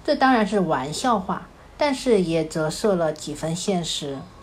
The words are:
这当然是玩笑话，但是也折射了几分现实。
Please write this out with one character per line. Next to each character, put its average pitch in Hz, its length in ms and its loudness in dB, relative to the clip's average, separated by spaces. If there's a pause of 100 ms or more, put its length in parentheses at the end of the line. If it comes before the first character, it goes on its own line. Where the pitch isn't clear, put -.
这 302 140 0
当 269 160 6
然 220 140 4
是 208 140 2
玩 151 300 0
笑 226 280 0
话， - 300 -8 (280)
但 294 180 2
是 226 280 2
也 165 240 0
折 156 240 -2
射 202 240 0
了 165 180 2
几 151 220 -8
分 160 200 -6
现 180 300 -2
实。 139 320 -6 (260)